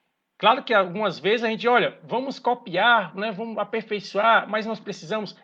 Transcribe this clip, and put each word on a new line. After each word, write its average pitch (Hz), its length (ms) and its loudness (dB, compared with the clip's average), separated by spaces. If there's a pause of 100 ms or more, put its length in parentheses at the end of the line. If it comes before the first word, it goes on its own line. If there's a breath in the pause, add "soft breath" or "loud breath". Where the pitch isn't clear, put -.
(400)
Claro 233 240 4
que 247 100 -2
algumas 196 460 0
vezes 220 240 0
a 233 60 0
gente, 214 180 -2
"Olha, 233 360 2
vamos 247 360 -4
copiar, 208 760 0
né, 208 160 -6
vamos 214 280 -8
aperfeiçoar", 208 880 0
mas 214 160 -2
nós 220 140 -6
precisamos 202 640 -8